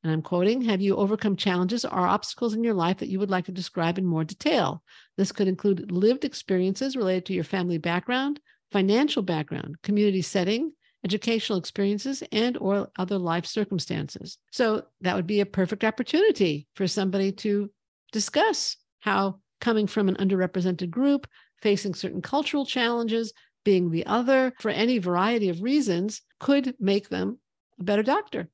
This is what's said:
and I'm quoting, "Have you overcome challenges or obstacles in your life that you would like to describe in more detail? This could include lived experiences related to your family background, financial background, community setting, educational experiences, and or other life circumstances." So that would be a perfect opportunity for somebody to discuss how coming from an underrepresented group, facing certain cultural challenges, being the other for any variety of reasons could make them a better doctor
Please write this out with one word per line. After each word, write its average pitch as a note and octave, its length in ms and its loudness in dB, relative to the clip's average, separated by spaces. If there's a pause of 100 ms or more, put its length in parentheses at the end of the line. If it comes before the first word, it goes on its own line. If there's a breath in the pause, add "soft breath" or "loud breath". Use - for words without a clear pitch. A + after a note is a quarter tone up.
and E3 80 -2
I'm D#3+ 120 0
quoting, G3+ 400 0
"Have G#3+ 180 2
you G3 160 2
overcome G3+ 400 0
challenges F#3 480 0
or - 160 -2
obstacles G#3 540 0
in A3+ 100 -2
your A3+ 100 2
life F3+ 240 2
that - 100 -6
you F#3+ 120 -2
would G3 100 -2
like F3+ 140 0
to F#3+ 80 -10
describe E3+ 440 -2
in F#3+ 100 0
more D#3+ 180 2
detail? A#3+ 580 -2 (340 loud breath)
This G3 140 0
could G3+ 160 0
include F#3+ 460 0
lived A3 320 2
experiences G3 720 -2
related F#3 300 0
to F#3+ 60 -4
your F3 120 -2
family F3+ 340 -2
background, B3 640 -2 (320 soft breath)
financial G#3+ 500 2
background, D#3 600 -4
community G3+ 400 2
setting, G#3+ 500 0 (320)
educational G#3+ 560 -2
experiences, G#3 720 -4
and A#3+ 240 0
or G3 400 -2
other F#3 220 -2
life E3+ 280 -2
circumstances." F3 920 -4 (120)
So A3 360 0 (160)
that F#3 120 0
would F3+ 140 -2
be G#3 120 2
a G3 60 2
perfect G3+ 380 -2
opportunity A3 880 2
for F#3+ 140 -2
somebody G3 440 0
to G3+ 380 -2 (400)
discuss - 640 0 (240)
how G3 400 0 (200)
coming G#3+ 260 2
from G3+ 220 0
an - 80 0
underrepresented F#3 720 0
group, C#4 380 0 (340 soft breath)
facing G3+ 320 0
certain - 280 -6
cultural C#4+ 440 -2
challenges, A#3 680 -2 (320 soft breath)
being F3+ 260 4
the E3 160 -2
other B3+ 540 2
for G#3+ 100 -2
any A#3+ 280 2
variety F#3+ 520 2
of E3+ 120 -4
reasons G#3+ 600 0 (160)
could C#4 420 2
make G3 300 2
them F#3 280 -4 (400)
a G#3 40 -10
better G3+ 220 2
doctor C#4 500 -2